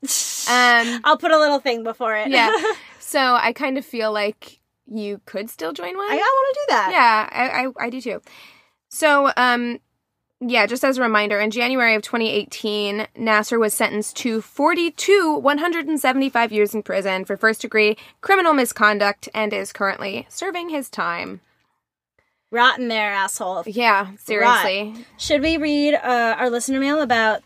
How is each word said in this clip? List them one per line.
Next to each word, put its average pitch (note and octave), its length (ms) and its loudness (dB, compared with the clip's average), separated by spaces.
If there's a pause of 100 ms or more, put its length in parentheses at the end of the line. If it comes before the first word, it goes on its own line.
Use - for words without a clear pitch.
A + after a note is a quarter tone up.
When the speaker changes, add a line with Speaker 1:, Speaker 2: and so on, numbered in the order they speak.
Speaker 1:
<laughs> - 20 -12 (460)
Speaker 2:
Um, A#3+ 540 4
Speaker 1:
I'll D4+ 140 4
put D#4+ 120 0
a D#4 80 6
little C#4+ 220 2
thing A#3 240 -4
before A3+ 320 -4
it. G#3+ 120 -4
Speaker 2:
Yeah. B3 280 4
Speaker 1:
<laughs> F#4+ 160 0 (260)
Speaker 2:
So - 200 -4 (160)
I A#3 180 2
kind C4+ 240 -4
of C4+ 80 -6
feel A3 280 -4
like G#3 480 -6 (260)
you G#3 400 -8
could G#3+ 240 -10
still E4 220 -10
join F4 240 -10
one. G4+ 140 -6
Speaker 1:
I, C#4 40 -2
I - 20 0
wanna C5 380 2
do C#5+ 140 -6
that. G3+ 240 2
Speaker 2:
Yeah, B3 840 2
I, - 60 -8
I, A#3 40 -4
I A#3+ 40 -6
do B3+ 100 -10
too. G#3 220 -8 (680)
So, C#4+ 480 2
um, A#3+ 440 0 (600)
yeah, A#3+ 260 2
just B3 180 -2
as C4+ 120 2
a C4 60 0
reminder, G#3 380 2
in G#3+ 100 0
January A#3+ 460 2
of G#3 60 -2
twenty A3+ 280 -2
eighteen, G#3 800 -4 (100)
Nassar A3 400 2
was G#3+ 160 0
sentenced G#3 440 -2
to A3+ 220 -2
forty-two, D#4 920 0
one C#4+ 240 2
hundred E4 300 -2
and D#4 120 0
seventy-five C4 520 0
years G#3 200 2
in G#3+ 120 -6
prison F#3+ 400 -4
for G3 120 -6
first-degree G#3+ 600 2 (240)
criminal F4+ 340 4
misconduct G#3 800 0
and G#3+ 180 -4
is G3 200 -8
currently G3 560 -6
serving F4 400 -8
his D4 200 -6
time. F3 520 -6 (1120)
Speaker 1:
Rot A#3+ 260 4
in B3 100 -4
there, G#3+ 240 -2
asshole. F#3+ 540 -4
Speaker 2:
Yeah, G3+ 460 0 (120)
seriously. G#3 720 0
Speaker 1:
Rot. A#3+ 80 -18 (140)
Should D4 240 0
we D#4+ 140 0
read, D4 380 0
uh, A#3 440 0
our B3 100 0
listener A#3+ 300 -2
mail C#4+ 220 0
about A3+ 460 2